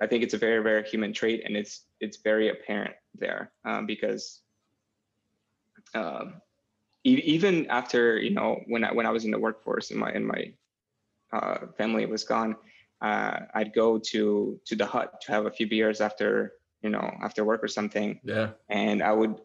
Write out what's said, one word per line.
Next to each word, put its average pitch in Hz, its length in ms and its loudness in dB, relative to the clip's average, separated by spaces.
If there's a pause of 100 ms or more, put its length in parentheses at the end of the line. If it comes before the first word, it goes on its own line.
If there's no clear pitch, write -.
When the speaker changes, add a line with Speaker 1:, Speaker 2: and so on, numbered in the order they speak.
Speaker 1:
I 107 40 0
think 117 160 2
it's 110 120 -2
a 104 40 0
very 113 220 4
rare 107 220 2
human 107 300 -2
trait, 113 320 0
and 104 120 -4
it's, - 280 -8 (160)
it's 107 180 -8
very 110 300 2
apparent - 460 -4 (220)
there, 98 360 -6 (120)
um, 107 220 -4
because, 107 540 -4 (1500)
um, 135 460 -8 (640)
e-, 131 200 6
even 165 440 4
after, 120 500 4
you 110 120 0
know, 110 360 0
when 113 180 0
I, - 80 0
when 113 140 2
I 113 40 2
was 113 140 0
in 110 60 0
the 107 80 0
workforce 110 520 -2
and 107 100 -4
my, 113 100 -2
and 110 160 -2
my, - 260 -4 (800)
uh, 101 340 -2 (100)
family 110 300 0
was 110 180 -4
gone, 113 320 0 (460)
uh, 107 380 0 (140)
I'd 107 200 -2
go 113 240 4
to, 104 680 0
to 113 100 -4
the 107 100 2
hut - 360 -4
to - 100 -6
have 107 140 2
a 110 40 -2
few 110 180 -4
beers 110 320 2
after, 107 540 0 (280)
you 107 80 -2
know, - 320 -2
after 107 220 -2
work 110 180 0
or 107 60 -2
something. 104 560 -2
Speaker 2:
Yeah. 107 260 -2 (180)
Speaker 1:
And 104 340 0
I 107 100 4
would, 110 320 2